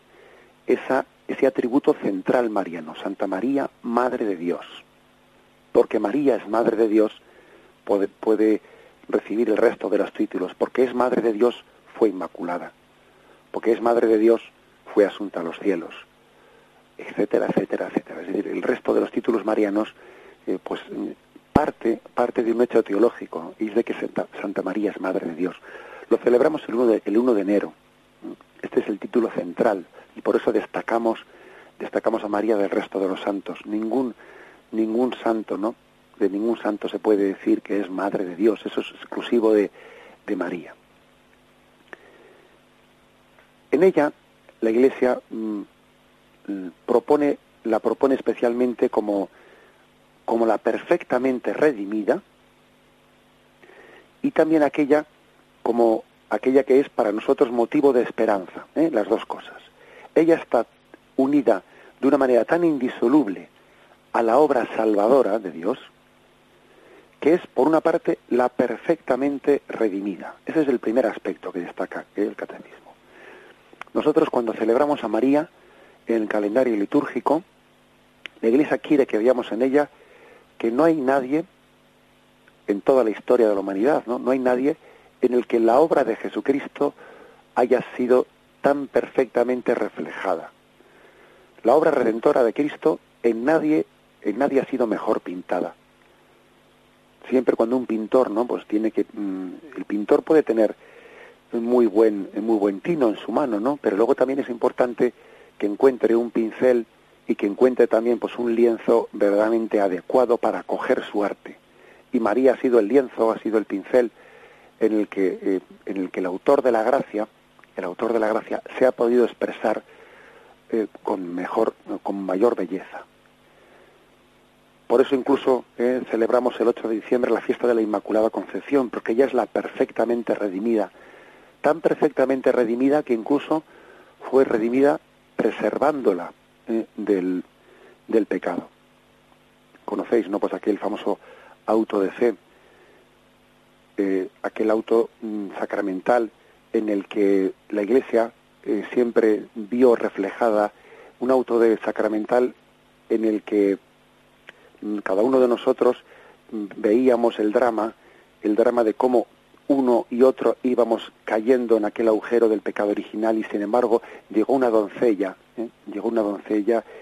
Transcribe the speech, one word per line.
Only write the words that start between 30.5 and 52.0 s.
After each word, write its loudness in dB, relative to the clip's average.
destacamos, -2
destacamos -2
a -6
María 0
del 0
resto -2
de 0
los -4
santos. -8
Ningún, -2
ningún 0
santo, -4
¿no? -4
De 2
ningún -2
santo -4
se -6
puede 4
decir 0
que -4
es -6
Madre -4
de -8
Dios. 0
Eso -6
es -10
exclusivo 0
de, 2
de -4
María. -8
En 2
ella, 4
la 2
Iglesia, 2
mm, -6
mm, -8
propone, 2
la 0
propone 2
especialmente 0
como, -2
como 0
la 2
perfectamente -2
redimida -2